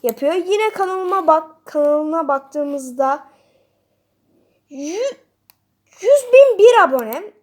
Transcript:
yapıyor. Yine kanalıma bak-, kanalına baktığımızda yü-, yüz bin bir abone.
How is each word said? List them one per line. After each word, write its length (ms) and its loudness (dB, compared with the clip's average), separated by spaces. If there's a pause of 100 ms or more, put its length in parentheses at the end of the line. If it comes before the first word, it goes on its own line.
yapıyor. 300 -4
Yine 360 -2
kanalıma 580 -4
bak-, 380 -2
kanalına 640 -2
baktığımızda 960 -6 (1500)
yü-, 460 -8 (840)
yüz 220 2 (100)
bin 240 6
bir 260 6
abone. 400 -4 (200)